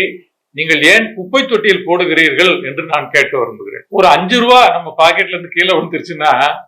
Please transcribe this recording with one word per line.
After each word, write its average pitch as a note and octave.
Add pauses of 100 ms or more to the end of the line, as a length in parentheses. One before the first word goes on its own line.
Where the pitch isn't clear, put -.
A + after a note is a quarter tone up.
(500)
நீங்கள் D#3
ஏன் G#3+
குப்பை A3+
தொட்டியில் G#3
போடுகிறீர்கள் D#3+
என்று E3+
நான் D3
கேட்க C#3+
விரும்புகிறேன். A2
ஒரு F#3+
அஞ்சு F#3
ரூபா A#3+
நம்ம E3+
பாக்கெட்ல F3
இருந்து F3
கீழே F3
விழுந்துருச்சுன்னா D3+ (120)